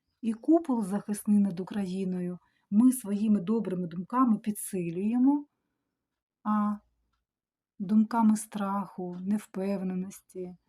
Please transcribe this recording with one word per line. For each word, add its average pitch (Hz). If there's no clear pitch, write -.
І 226
купол 269
захисний 208
над 190
Україною 180
ми 240
своїми 208
добрими 185
думками 208
підсилюємо, 214
а 208
думками 214
страху, 196
невпевненості, 190